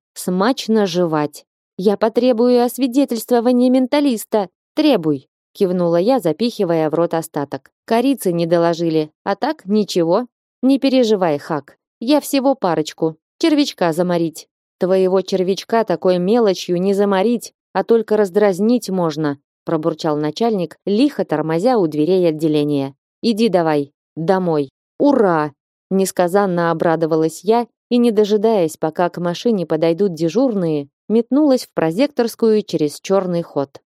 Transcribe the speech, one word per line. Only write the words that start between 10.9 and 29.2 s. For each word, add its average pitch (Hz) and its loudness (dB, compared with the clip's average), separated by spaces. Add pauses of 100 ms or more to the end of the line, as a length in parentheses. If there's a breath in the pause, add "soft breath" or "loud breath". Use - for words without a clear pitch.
Хак, - -10 (220)
я 277 2
всего 269 0
парочку. 160 -4 (240)
Червячка 285 0
заморить». 170 -2 (300)
«Твоего 190 2
червячка 190 -2
такой 180 0
мелочью 185 0
не 196 0
заморить, 202 0 (180)
а 190 -2
только 220 0
раздразнить 208 0
можно», 156 -2 (260)
пробурчал 160 -2
начальник, 175 -2
лихо 269 0
тормозя 165 0
у 180 2
дверей 165 2
отделения. 147 0 (260)
«Иди 226 0
давай, 160 0 (240)
домой». 165 0 (300)
«Ура!» 190 2 (380)
несказанно 185 0
обрадовалась 160 -2
я 226 0 (220)
и, 240 0
не 240 2
дожидаясь, 208 0
пока 170 -2
к 165 -10
машине 175 -2